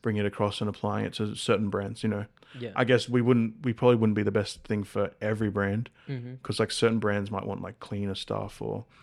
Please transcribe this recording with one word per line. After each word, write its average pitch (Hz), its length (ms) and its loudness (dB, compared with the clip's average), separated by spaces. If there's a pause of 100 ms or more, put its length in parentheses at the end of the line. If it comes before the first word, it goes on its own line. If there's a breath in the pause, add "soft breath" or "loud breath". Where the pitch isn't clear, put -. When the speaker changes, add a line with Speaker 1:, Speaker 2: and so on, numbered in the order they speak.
Speaker 1:
bringing 107 200 0
it 101 40 0
across 101 340 0
and 107 80 0
applying 104 380 -2
it - 60 -8
to 104 220 -4
certain 104 340 2
brands, 101 340 -4
you 110 60 0
know? 104 160 -4 (320 loud breath)
Speaker 2:
Yeah. 120 180 -10
Speaker 1:
I 123 100 2
guess 120 240 4
we 123 120 4
wouldn't, 117 440 2
we 120 80 0
probably 123 240 6
wouldn't 110 180 4
be 104 80 2
the 101 80 2
best 101 340 -2
thing 104 180 -2
for - 360 -2
every 107 300 0
brand 101 400 0 (180 soft breath)
Speaker 2:
Mm-hmm. 127 360 -8
Speaker 1:
'cause, - 160 -4
like, 110 120 0
certain 113 280 2
brands 101 320 0
might 98 140 -4
want, 101 160 -6
like, 95 200 -12
cleaner 101 340 -6
stuff 104 460 -6
or, 107 240 -6 (180 loud breath)